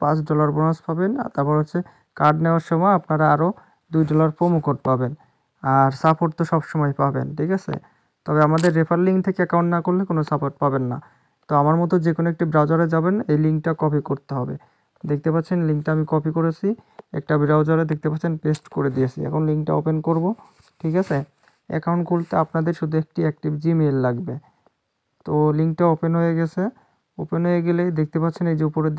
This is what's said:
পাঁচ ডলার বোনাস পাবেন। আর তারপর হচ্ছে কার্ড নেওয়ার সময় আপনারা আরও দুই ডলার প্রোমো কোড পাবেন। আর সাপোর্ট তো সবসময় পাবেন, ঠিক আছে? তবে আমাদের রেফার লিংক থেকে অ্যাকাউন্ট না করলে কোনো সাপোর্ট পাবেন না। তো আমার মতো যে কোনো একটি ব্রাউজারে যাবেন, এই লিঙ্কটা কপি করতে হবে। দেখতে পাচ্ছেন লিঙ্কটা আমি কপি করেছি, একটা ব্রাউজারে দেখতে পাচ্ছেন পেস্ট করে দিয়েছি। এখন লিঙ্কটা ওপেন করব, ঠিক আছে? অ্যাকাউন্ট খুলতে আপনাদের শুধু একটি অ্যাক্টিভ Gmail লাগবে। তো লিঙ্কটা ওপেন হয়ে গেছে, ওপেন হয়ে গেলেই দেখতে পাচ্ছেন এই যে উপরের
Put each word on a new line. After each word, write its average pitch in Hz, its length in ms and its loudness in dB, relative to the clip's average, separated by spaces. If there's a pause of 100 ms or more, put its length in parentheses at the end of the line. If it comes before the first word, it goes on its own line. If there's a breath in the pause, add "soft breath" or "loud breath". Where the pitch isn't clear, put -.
পাঁচ 151 140 2 (120)
ডলার 151 280 2
বোনাস 160 300 2
পাবেন। 175 240 -2 (120)
আর - 140 -10
তারপর 147 240 0
হচ্ছে 151 180 -4 (420 soft breath)
কার্ড 151 240 4
নেওয়ার 165 260 2
সময় 180 300 2
আপনারা 156 340 0
আরও 160 140 2 (440 soft breath)
দুই 160 180 2
ডলার 156 260 4
প্রোমো 175 300 2
কোড 139 120 0 (100)
পাবেন। 127 240 0 (500 soft breath)
আর 135 280 4 (120)
সাপোর্ট 160 360 2
তো 170 40 -4 (100)
সবসময় 151 400 0 (100)
পাবেন, 139 240 -2 (120)
ঠিক 160 200 -4
আছে? - 160 -8 (520 soft breath)
তবে 151 220 2
আমাদের 165 300 2
রেফার 170 280 2
লিংক 185 200 2
থেকে 185 160 -2
অ্যাকাউন্ট 170 320 2
না 170 120 0
করলে 180 240 2
কোনো 160 100 0 (100)
সাপোর্ট 143 320 -2
পাবেন 135 300 0
না। 131 60 -6 (500 soft breath)
তো - 120 -4
আমার 151 220 2
মতো 175 120 0 (100)
যে 170 120 2
কোনো 170 160 0
একটি 165 200 -4
ব্রাউজারে 160 420 2
যাবেন, 165 200 0 (180)
এই 151 120 4
লিঙ্কটা 156 280 0 (100)
কপি 147 260 0
করতে 143 300 -8
হবে। 139 160 -6 (560 soft breath)
দেখতে 147 240 -2
পাচ্ছেন 165 240 -2 (100)
লিঙ্কটা 151 280 -2
আমি 156 160 0
কপি 156 240 0
করেছি, 165 320 -2 (500 loud breath)
একটা 151 240 -2
ব্রাউজারে 156 500 2
দেখতে 151 180 -4
পাচ্ছেন 160 220 -2 (100)
পেস্ট 156 220 -2 (100)
করে 139 220 -2
দিয়েছি। 131 220 -2 (100)
এখন 151 200 -2
লিঙ্কটা 151 320 -2
ওপেন 160 160 -2 (120)
করব, 165 160 0 (560 loud breath)
ঠিক 160 220 -2
আছে? 147 160 -2 (520 soft breath)
অ্যাকাউন্ট 170 380 -2
খুলতে 170 260 -2 (100)
আপনাদের 165 360 -2
শুধু 156 220 -2
একটি - 240 -8
অ্যাক্টিভ 151 260 -4 (100)
Gmail 156 340 2 (100)
লাগবে। 123 280 -4 (920 soft breath)
তো 151 80 -2 (240)
লিঙ্কটা 160 260 0 (100)
ওপেন 165 240 -2
হয়ে 170 200 2
গেছে, 165 240 -2 (600 soft breath)
ওপেন 165 260 -4
হয়ে 175 180 2
গেলেই 175 220 0 (100)
দেখতে 156 240 -2
পাচ্ছেন 165 300 -2
এই 156 80 0
যে 160 100 0
উপরের 156 280 -2